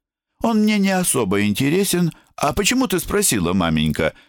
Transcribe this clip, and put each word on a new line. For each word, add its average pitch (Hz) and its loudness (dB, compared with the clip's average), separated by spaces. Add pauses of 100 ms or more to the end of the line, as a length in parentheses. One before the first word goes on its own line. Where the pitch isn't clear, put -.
(420)
Он 226 2
мне 214 2
не 196 2
особо 123 0
интересен. 165 0 (240)
А 147 -2
почему 240 0
ты 175 -2
спросила, 104 0
маменька?» 80 0 (160)